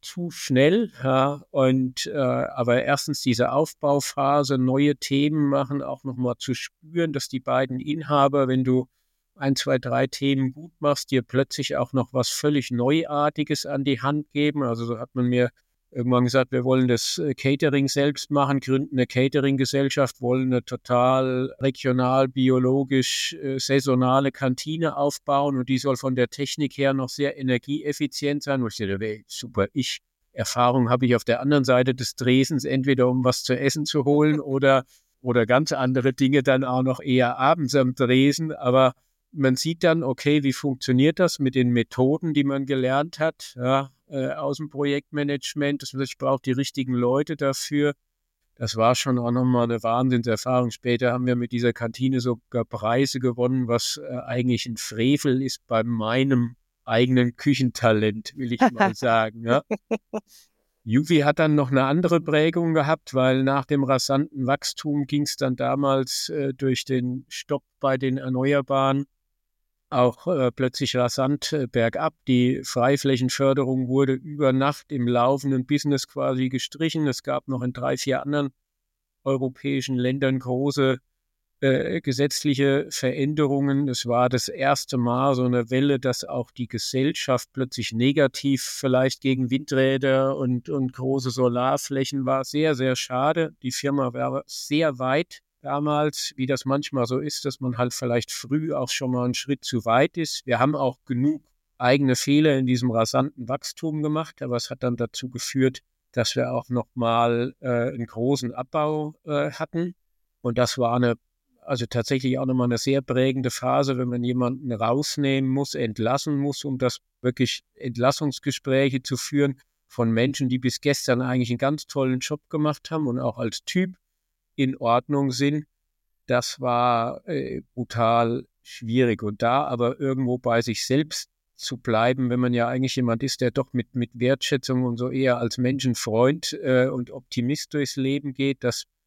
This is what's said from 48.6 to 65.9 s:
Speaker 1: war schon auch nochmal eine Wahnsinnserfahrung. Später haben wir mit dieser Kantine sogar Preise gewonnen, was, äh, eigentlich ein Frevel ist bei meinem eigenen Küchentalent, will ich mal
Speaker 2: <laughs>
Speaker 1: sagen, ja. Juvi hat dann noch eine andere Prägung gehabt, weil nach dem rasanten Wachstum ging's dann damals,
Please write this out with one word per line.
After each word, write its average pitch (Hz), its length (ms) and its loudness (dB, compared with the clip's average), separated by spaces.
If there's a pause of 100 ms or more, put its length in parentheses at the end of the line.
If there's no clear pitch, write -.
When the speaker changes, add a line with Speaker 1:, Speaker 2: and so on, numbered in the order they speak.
Speaker 1:
war 113 180 4
schon 127 240 0
auch 120 140 -2
nochmal 123 320 2
eine 117 180 -2
Wahnsinnserfahrung. 123 880 0
Später 120 420 0
haben 123 140 -2
wir 123 100 2
mit 120 160 -4
dieser 120 220 2
Kantine 123 460 -2
sogar 117 440 -2
Preise 120 560 0
gewonnen, 123 480 0
was, 117 340 -2
äh, 127 180 -8
eigentlich 123 440 -2
ein 117 140 -8
Frevel 131 640 0
ist - 240 -8
bei 113 180 0
meinem 120 720 0 (300)
eigenen 123 500 2
Küchentalent, 110 1000 0
will 123 160 -6
ich 123 80 -2 (100)
mal - 0 -
Speaker 2:
<laughs> 190 240 0
Speaker 1:
sagen, 113 500 0
ja. 123 180 2 (1200)
Juvi 151 340 4
hat 143 220 4
dann 151 160 4
noch 135 160 2
eine 135 120 4
andere 165 360 2
Prägung 165 520 2
gehabt, 156 400 0
weil 131 300 4
nach 135 220 0
dem 143 180 0
rasanten 135 640 0
Wachstum 143 600 -2
ging's 147 300 -2
dann 131 200 -2
damals, 135 720 0